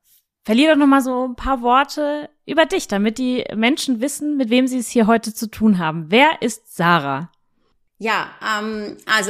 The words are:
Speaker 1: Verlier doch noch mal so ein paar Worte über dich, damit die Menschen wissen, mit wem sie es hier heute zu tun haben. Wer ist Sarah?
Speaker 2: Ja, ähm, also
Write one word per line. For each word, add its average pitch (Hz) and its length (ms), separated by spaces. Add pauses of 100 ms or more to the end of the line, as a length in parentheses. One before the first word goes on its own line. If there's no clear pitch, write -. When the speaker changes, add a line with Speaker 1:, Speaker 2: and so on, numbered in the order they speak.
(440)
Speaker 1:
Verlier 269 280
doch 294 80
noch 294 80
mal 269 140
so 254 260
ein 247 80
paar 262 260
Worte 294 720 (160)
über 311 180
dich, - 220
damit 214 320
die 254 340
Menschen 226 480
wissen, 294 360
mit 262 120
wem 254 160
sie 254 140
es 233 100
hier 233 160
heute 226 300
zu 220 160
tun 214 260
haben. 160 320
Wer 277 320
ist - 340
Sarah? 165 560 (680)
Speaker 2:
Ja, 202 320 (100)
ähm, 214 640
also 214 240